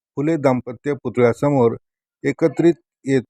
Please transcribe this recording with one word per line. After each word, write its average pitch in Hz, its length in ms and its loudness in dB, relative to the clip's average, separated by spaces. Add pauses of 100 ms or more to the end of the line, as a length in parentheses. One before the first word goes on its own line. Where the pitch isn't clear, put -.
(160)
फुले 156 200 -2
दाम्पत्य 131 560 -2
पुतळ्यासमोर 123 840 0 (480)
एकत्रित 160 500 0 (300)
येत 135 260 0